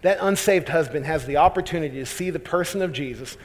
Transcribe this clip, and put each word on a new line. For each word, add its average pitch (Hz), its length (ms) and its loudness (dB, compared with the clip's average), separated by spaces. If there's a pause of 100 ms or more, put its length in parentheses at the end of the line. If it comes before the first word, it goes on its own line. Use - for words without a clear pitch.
that 185 200 2
unsaved 196 480 2
husband 147 380 0
has 156 180 -2
the 139 120 0
opportunity 170 580 2
to 131 100 -8
see 180 240 -6
the 165 100 -4
person 180 440 -2
of 175 100 -2
Jesus 127 520 -8